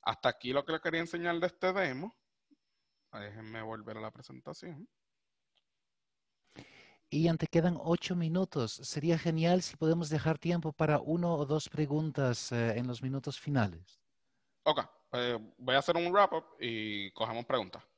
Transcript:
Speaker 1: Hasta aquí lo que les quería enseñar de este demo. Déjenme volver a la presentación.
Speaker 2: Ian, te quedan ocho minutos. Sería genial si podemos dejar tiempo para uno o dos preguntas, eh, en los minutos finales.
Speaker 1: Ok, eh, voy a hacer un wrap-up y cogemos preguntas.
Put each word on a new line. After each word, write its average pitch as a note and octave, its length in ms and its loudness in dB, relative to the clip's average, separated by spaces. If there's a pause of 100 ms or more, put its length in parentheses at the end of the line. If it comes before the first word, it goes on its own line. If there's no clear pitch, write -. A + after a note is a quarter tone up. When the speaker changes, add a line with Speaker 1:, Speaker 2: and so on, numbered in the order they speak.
Speaker 1:
Hasta A2+ 260 0
aquí B2 240 -4
lo C#3 100 2
que D#3+ 100 -4
les D#3+ 80 -2
quería E3 180 -2
enseñar E3+ 400 -2
de F3+ 80 0
este F#3 260 0
demo. F3+ 420 -2 (960)
Déjenme A2 520 -12
volver A2 340 -10
a A2 40 -10
la A2 100 -8
presentación. D3 760 -16 (2250)
Speaker 2:
Ian, D#3+ 300 2
te D#3+ 80 -2
quedan E3+ 320 2
ocho F3 360 -2
minutos. E3 560 0
Sería D#3+ 460 0
genial E3+ 460 2
si - 140 -10
podemos D#3+ 320 2
dejar D#3 280 2
tiempo E3+ 360 -2
para D3+ 260 4
uno E3+ 340 0
o D3 120 0
dos D3 240 0
preguntas, D3 840 0
eh, A#2 260 2
en A#2+ 80 -2
los A#2+ 160 -6
minutos C3+ 380 -4
finales. G2+ 600 0 (640)
Speaker 1:
Ok, D#3 180 4 (320)
eh, B2 240 0 (200)
voy B2+ 180 2
a C#3 40 8
hacer E3 160 2
un F3 160 2
wrap-up F#3 320 6 (160)
y G#2+ 520 -4
cogemos A#2 340 -4
preguntas. G2 360 -2 (160)